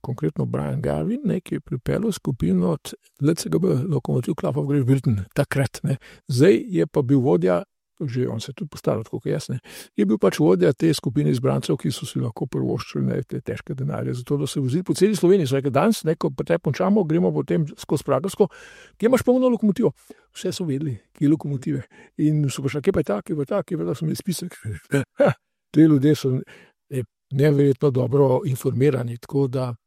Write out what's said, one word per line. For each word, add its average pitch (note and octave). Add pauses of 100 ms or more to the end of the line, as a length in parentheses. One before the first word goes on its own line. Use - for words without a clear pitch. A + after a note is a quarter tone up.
konkretno D3
Brian C3
Gavin, D#3+
ne, F3+
ki -
je -
pripeljal D3+
skupino F3
od - (280)
L D3+
C -
G E3
B F#3 (200)
Lokomotiv C#3
Club D3
of D3
Great C#3
Britain, B2 (100)
takrat, C#3
ne. C3+ (300)
Zdaj D#3
je E3+
pa D3+
bil C3+
vodja F3 (440)
že B2
on A#2
se -
je -
tudi -
postavil A#2
tako -
kot -
jaz, -
ne, B2 (360)
je G#3
bil G3+
pač F#3+
vodja E3+
te E3
skupine D3
izbrancev, C3+
ki D#3
so -
si -
lahko C3
privoščili, C3
ne, B2+
te C3
težke -
denarje C3
za -
to, C#3+
da C#3+
so -
vozili C3
po F3
celi G3+
Sloveniji. F3
So C3+
rekli: C#3
"Danes, E3+
ne, D#3+
ko D#3+ (140)
te E3
končamo, F#3
gremo E3+
potem D#3 (120)
skozi -
Pragersko, E3 (500)
kje A3+
imaš B3+
polno B3+
lokomotivo?" G#3+ (440)
Vse -
so F#3
vedeli, C#3 (200)
kje D3
lokomotive. C#3+ (340)
In D3+
so C#3
vprašali: C3+
"Kje -
pa E3+
je D3+
ta, G#3
kje F3+
pa D3
je C#3
ta, G3+
kje E3
pa D#3+
je E3+
ta?" E3+
So D#3+
imeli D3
spisek. - (580)
<laughs> -
Ti D3
ljudje D3+
so, C3 (500)
eh, C3 (280)
neverjetno C#3
dobro B2+
informirani, B2
tako C#3
da B2 (120)